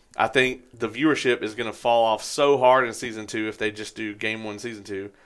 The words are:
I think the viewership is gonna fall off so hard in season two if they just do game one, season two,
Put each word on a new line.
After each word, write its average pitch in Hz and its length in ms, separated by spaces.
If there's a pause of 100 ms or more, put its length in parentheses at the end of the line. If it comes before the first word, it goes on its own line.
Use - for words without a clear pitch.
(160)
I 110 120
think 127 500
the 117 100
viewership 127 540
is 107 140
gonna 113 160
fall 117 320
off 110 180
so 143 360
hard 127 280
in 113 80
season 110 320
two 110 220
if 107 100
they 107 140
just 107 240
do 107 180
game 110 300
one, 104 140
season 107 260
two, 101 260 (160)